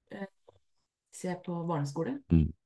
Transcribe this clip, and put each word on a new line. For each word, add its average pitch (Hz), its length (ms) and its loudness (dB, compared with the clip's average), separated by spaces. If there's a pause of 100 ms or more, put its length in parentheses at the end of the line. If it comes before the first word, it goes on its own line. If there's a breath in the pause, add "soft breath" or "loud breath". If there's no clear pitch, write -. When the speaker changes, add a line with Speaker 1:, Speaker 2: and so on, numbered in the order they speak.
(120)
Speaker 1:
eh, 196 140 -8 (880)
ser 180 300 -4
på 180 80 -6 (160)
barneskole. 165 540 -2 (100)
Speaker 2:
Mm. 80 220 6 (120)